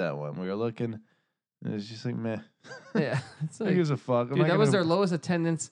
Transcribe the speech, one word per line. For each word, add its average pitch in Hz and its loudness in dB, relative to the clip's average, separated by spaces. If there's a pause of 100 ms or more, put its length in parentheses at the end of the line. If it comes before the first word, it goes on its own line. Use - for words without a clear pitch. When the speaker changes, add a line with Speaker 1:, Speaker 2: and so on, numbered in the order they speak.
Speaker 1:
that 73 -2
one. 73 -8
We 92 -6
were 95 -4
looking 113 -4 (640)
and - -4
it's 104 -6
just 113 -12
like, 120 -4
meh. 113 -4 (260)
<laughs> - -12
Speaker 2:
Yeah, 131 0 (100)
<laughs> - -10
it's - -8
Speaker 1:
Who 226 -4
Speaker 2:
like, 190 2
Speaker 1:
gives 170 4
a 135 0
fuck? 123 0
I'm 135 -4
Speaker 2:
dude, - 2
Speaker 1:
not 156 6
Speaker 2:
that 180 4
was 214 6
Speaker 1:
gonna 202 4
Speaker 2:
their 180 2
lowest 175 2
attendance 165 0